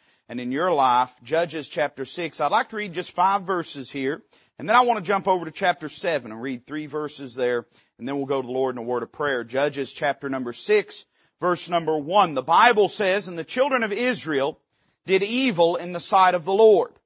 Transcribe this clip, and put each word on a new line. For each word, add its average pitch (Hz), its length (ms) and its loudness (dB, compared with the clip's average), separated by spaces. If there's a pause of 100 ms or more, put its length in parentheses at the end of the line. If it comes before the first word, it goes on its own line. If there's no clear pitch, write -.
(280)
and 120 100 -8
in 123 140 -6
your 170 200 0
life. 127 400 2 (120)
Judges 160 440 -2
chapter 143 360 -4
six. 160 360 -8
I'd 151 120 0
like 233 160 2
to 220 80 -12
read 208 160 -8
just 170 180 -8
five 190 320 2
verses 165 480 -6
here, 139 320 -4 (340)
and 147 120 -10
then 226 80 4
I 254 60 8
want 233 180 2
to 165 40 -12
jump 196 220 0
over 185 200 2
to 160 40 -10
chapter 175 380 -2
seven 139 420 -4
and 113 100 -12
read 123 240 -8
three 151 220 -8
verses 143 480 -8
there, 123 320 0 (320)
and 117 80 -10
then 139 100 -4
we'll 139 100 -4
go 139 140 0
to 127 60 -8
the 123 60 -8
Lord 131 240 -2
in - 20 -8
a 117 80 -8
word 123 160 -2
of 110 80 -10
prayer. 139 320 -2
Judges 131 500 -2
chapter 143 360 -4
number 131 240 -6
six, - 540 -2 (340)
verse 170 280 -2
number 165 300 0
one. 170 360 2
The 131 80 -2
Bible 202 460 6
says, 190 380 0
"And 180 100 -10
the 160 60 -8
children 262 400 0
of 208 80 -4
Israel 160 720 -2 (460)
did 185 180 2
evil 202 500 2
in 175 180 -8
the 175 60 -8
sight 185 360 4
of 170 100 -4
the 196 100 -2
Lord. 208 380 6 (140)